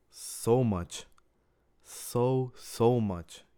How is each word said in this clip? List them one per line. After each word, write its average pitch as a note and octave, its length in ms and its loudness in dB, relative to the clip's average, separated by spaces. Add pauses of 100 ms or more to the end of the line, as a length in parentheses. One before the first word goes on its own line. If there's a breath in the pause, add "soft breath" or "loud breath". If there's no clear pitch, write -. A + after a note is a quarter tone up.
(100)
so - 540 0
much. F#2+ 420 -2 (760)
So, B2+ 760 -2
so A#2+ 440 2
much, F2+ 440 -6 (140)